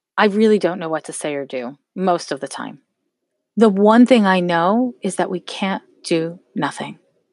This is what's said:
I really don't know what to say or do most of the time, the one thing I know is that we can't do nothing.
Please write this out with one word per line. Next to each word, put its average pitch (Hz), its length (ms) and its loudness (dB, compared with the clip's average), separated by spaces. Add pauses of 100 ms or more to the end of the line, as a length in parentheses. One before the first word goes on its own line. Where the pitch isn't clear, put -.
(180)
I 214 80 2
really 214 340 4
don't 180 200 -2
know 165 100 -8
what 156 160 -6
to 156 80 -14
say 151 220 -6
or 139 100 -6
do 131 320 -10 (180)
most 180 360 -2
of 139 100 -6
the 139 60 -8
time, - 340 -14 (720)
the 220 140 6
one 214 360 6
thing 226 200 4
I 185 160 2
know 185 600 0
is 190 140 -6
that 180 140 -4
we 180 100 -6
can't - 440 -6 (200)
do 170 360 -4 (160)
nothing. 147 440 -8 (340)